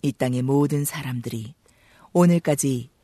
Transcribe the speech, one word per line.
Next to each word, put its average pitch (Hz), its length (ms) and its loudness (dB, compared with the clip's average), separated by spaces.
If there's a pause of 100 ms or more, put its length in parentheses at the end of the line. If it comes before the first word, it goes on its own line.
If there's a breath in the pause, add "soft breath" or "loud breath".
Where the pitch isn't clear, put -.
이 143 100 0
땅의 127 300 -2
모든 143 440 2
사람들이 123 680 -8 (580 soft breath)
오늘까지 147 760 2 (140)